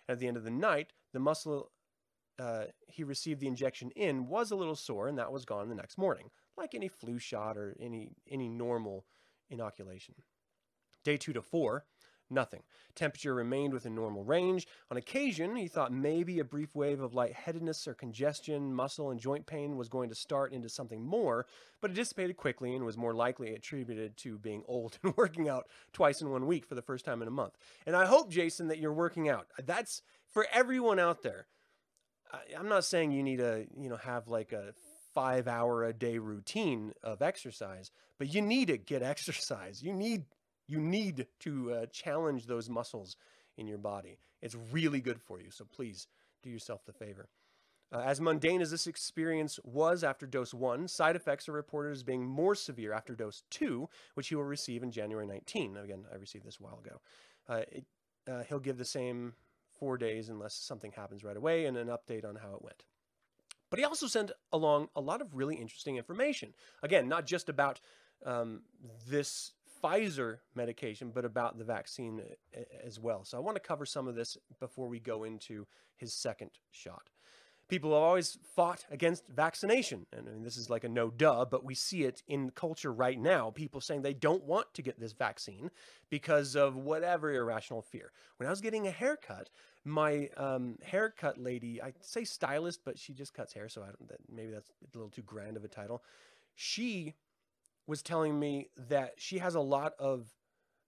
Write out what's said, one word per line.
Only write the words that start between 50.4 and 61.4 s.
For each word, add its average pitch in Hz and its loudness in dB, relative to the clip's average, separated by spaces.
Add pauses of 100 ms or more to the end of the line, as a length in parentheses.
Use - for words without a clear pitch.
one, 127 0
side 165 4
effects 143 -2
are 151 -4
reported 147 -4
as 131 -6
being 127 0
more 151 4
severe 117 -4
after 113 -4
dose 107 -6
two, 165 -2 (240)
which 139 -6
he 160 -4
will 147 0
receive 131 -4
in 123 -4
January 107 -4
nineteen. 101 -4
Again, 101 -10
I 98 -10
received 101 -16
this - -16
a 98 -20
while 101 -16
ago. 120 -16 (460)
Uh, 117 -2 (100)
it, 131 -12 (460)
uh, 123 -6
he'll 143 -4
give 131 -2
the 123 -4
same 123 -4 (460)
four 131 0
days 113 -2
unless 107 -8
something 110 -8
happens 101 -12
right 104 -6
away 160 4